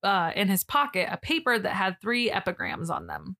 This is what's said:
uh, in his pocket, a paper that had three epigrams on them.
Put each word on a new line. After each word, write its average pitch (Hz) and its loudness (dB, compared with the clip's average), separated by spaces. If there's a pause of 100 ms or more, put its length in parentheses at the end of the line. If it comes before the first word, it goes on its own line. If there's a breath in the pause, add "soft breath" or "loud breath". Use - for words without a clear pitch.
uh, 190 2
in 196 2
his 190 2
pocket, 277 0
a - -4
paper 302 2
that 196 -2
had 190 0
three 240 0
epigrams 175 -2
on 156 -4
them. 156 -8